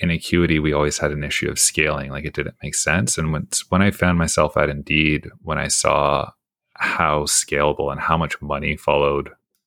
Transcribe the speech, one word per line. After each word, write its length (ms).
Inacuity, 580
we 140
always 240
had 140
an 120
issue 260
of 100
scaling. 520
Like, 140
it 80
didn't 300
make 120
sense. 420
And 160
when, 140
when 120
I 100
found 260
myself 400
at 120
Indeed, 580
when 160
I 100
saw 640
how 480
scalable 680
and 100
how 160
much 240
money 360
followed, 520